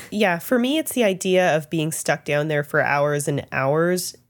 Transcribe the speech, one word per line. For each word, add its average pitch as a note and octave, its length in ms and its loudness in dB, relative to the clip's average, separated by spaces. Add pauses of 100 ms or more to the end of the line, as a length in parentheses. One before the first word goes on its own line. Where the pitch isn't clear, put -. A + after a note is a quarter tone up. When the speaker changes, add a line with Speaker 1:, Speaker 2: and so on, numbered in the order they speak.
Speaker 1:
<laughs> - 100 -16
Speaker 2:
Yeah, F#3+ 260 0
for B3 220 0
me, B3+ 180 0
it's D#4 140 -4
the A#3+ 140 0
idea F#3 500 2
of D#3 160 -2
being D#3+ 200 -2
stuck D3 340 -2
down D3 240 0
there D3 140 0
for D3 180 0
hours C#3+ 460 0
and C#3+ 240 -2
hours D#3+ 640 0 (140)